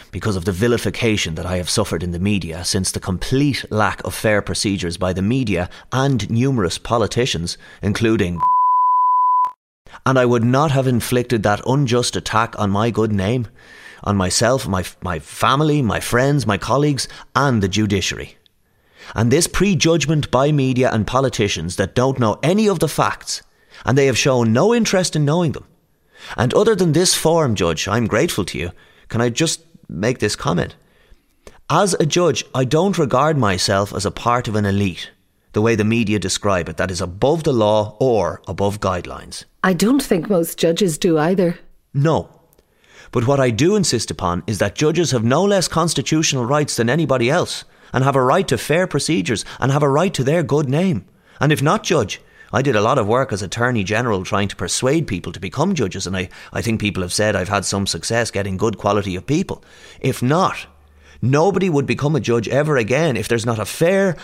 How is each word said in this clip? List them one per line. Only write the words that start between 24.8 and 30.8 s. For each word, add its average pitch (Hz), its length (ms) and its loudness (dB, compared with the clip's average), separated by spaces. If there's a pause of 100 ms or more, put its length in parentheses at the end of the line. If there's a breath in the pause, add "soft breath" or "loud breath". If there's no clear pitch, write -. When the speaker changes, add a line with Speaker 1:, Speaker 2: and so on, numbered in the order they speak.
Speaker 1:
in 151 100 2
knowing 160 280 0
them. - 120 -12 (720 loud breath)
And 120 160 0
other 214 220 4
than 175 160 2
this 160 240 2
forum, 156 400 2
Judge, 85 320 -2
I'm 110 180 0
grateful 110 400 0
to - 120 -8
you. 85 140 -6 (360 soft breath)
Can 110 120 -4
I 120 100 2
just 156 360 -2 (220)
make 107 320 -2
this 104 160 0
comment? - 400 -4 (960 soft breath)